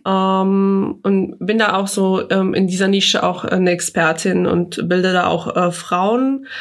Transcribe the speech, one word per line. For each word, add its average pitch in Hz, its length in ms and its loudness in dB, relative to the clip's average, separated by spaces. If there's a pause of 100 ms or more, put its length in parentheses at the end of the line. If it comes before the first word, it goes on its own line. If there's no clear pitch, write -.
Ähm, 196 1000 0
und 196 360 0
bin 208 200 -2
da 208 180 2
auch 196 100 0
so, 190 420 0
ähm, 190 240 0
in 190 140 2
dieser 185 220 0
Nische 196 340 2
auch 180 220 -2
eine 185 260 2
Expertin 175 760 0
und 175 420 -2
bilde 185 260 2
da 180 140 2
auch, 165 280 -2
äh, 175 140 0
Frauen 247 760 -2 (140)